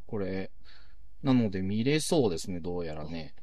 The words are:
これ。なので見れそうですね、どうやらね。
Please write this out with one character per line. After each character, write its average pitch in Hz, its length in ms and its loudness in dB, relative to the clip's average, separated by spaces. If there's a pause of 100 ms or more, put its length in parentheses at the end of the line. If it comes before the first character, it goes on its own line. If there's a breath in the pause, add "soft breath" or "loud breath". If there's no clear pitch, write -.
こ 113 100 -4
れ。 95 340 -2 (680)
な 135 120 4
の 117 160 6
で 92 120 0
見 104 220 2
れ 147 160 4
そ 147 280 4
う 92 40 4
で 82 60 0
す 101 120 -6
ね、 87 120 -4
ど 87 160 -2
う 85 80 -2
や 78 100 -4
ら 76 100 -6
ね。 80 380 -8